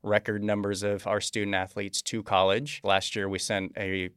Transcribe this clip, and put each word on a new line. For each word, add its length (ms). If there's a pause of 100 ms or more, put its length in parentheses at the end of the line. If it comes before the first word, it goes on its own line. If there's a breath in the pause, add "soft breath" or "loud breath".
record 400
numbers 400
of 240
our 140
student 340
athletes 480
to 180
college. 640
Last 320
year, 120
we 120
sent 360
a 420